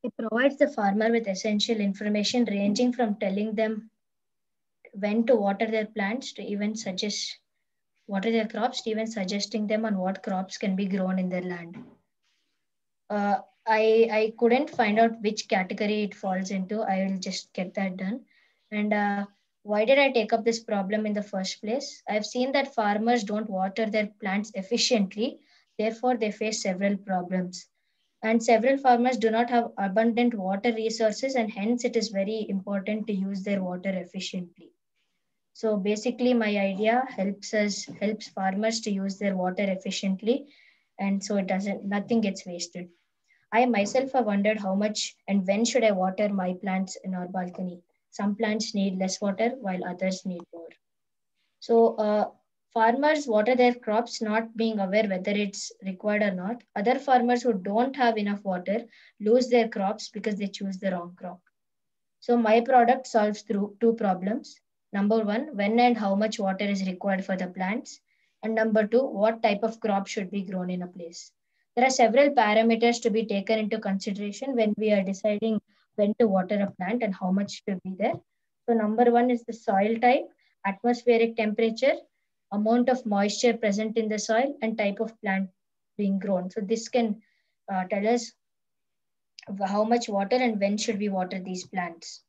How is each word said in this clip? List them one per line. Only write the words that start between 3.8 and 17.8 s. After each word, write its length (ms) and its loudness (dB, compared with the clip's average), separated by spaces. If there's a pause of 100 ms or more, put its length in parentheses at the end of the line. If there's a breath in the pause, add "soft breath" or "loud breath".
when 320 0
to 80 6
water 320 2
their 200 -2
plants 480 -6
to 80 -12
even 340 -4
suggest, 640 -6 (680)
water 240 -2
their 160 2
crops 360 -4
to 80 -4
even 180 -2
suggesting 580 -4
them 180 0
on 140 -2
what 240 -4
crops 360 -6
can 180 -2
be 100 -2
grown 320 0
in 100 0
their 140 -4
land. 340 -10 (1300)
Uh, 300 0 (280)
I, 440 4
I 280 0
couldn't 320 2
find 280 2
out 220 4
which 280 -4
category 540 0
it 120 -6
falls 360 -4
into. 300 -4
I 260 0
will 120 -2
just 340 -8
get 220 -8
that 240 -4